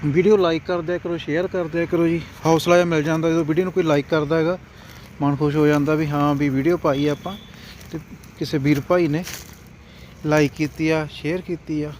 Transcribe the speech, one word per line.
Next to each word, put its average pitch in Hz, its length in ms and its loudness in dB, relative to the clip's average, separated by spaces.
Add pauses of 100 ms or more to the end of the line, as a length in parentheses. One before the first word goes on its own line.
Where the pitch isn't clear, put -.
ਵੀਡੀਓ 180 320 4
ਲਾਈਕ 165 300 0
ਕਰ 175 160 -2
ਦਿਆ 170 160 -4
ਕਰੋ, 170 180 -4
ਸ਼ੇਅਰ 165 300 -4
ਕਰ 185 200 -4
ਦਿਆ 165 200 -2
ਕਰੋ 170 220 2
ਜੀ, 165 120 0 (260)
ਹੌਸਲਾ 165 300 4
ਜਿਹਾ 175 100 4
ਮਿਲ 160 160 0
ਜਾਂਦਾ 160 280 0
ਜਦੋਂ 165 140 2
ਵੀਡੀਓ 160 200 0
ਨੂੰ 185 80 -4
ਕੋਈ 185 100 0
ਲਾਈਕ 147 240 2
ਕਰਦਾ 156 300 0
ਹੈਗਾ, 170 220 0 (640)
ਮਨ 143 140 2
ਖੁਸ਼ 147 200 0
ਹੋ 151 100 4
ਜਾਂਦਾ 147 280 4
ਵੀ 156 120 0
ਹਾਂ 147 280 2
ਵੀ 143 140 0
ਵੀਡੀਓ 135 280 0
ਪਾਈ 147 320 0
ਆਪਾਂ 175 280 -6 (560)
ਤੇ 165 60 -8 (400)
ਕਿਸੇ 156 200 -4
ਵੀਰ 139 220 2
ਭਾਈ 175 280 2
ਨੇ 160 160 -2 (1040)
ਲਾਈਕ 151 260 4
ਕੀਤੀ 156 380 -2
ਆ, 156 220 0
ਸ਼ੇਅਰ 170 280 -6
ਕੀਤੀ 160 420 -6
ਆ। 147 180 -8